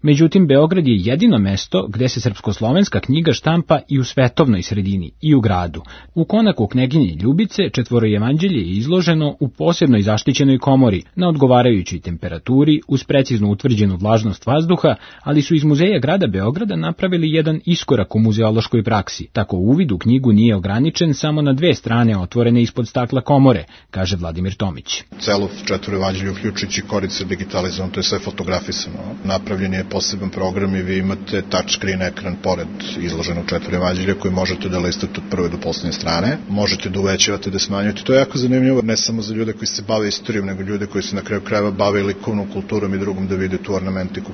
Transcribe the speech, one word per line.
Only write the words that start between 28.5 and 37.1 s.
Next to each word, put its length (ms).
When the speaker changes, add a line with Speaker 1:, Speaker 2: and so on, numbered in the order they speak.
Speaker 2:
Napravljen 500
je 160
poseban 400
program 460
i 60
vi 160
imate 440
touchscreen 600
ekran 420
pored 240
izloženog 480
četvoro 280
evanđelja 360
koji 200
možete 360
da 100
listate 460
od 60
prve 180
do 80
poslednje 340
strane. 460
Možete 400
da 100
uvećavate, 500